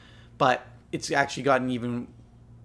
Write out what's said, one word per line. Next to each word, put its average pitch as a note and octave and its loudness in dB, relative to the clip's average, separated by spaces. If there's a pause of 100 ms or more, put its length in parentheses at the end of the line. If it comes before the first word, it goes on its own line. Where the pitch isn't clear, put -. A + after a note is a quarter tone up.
(380)
but B2+ 2 (280)
it's - -8
actually C#3 0
gotten B2+ 2
even, A#2+ -4 (580)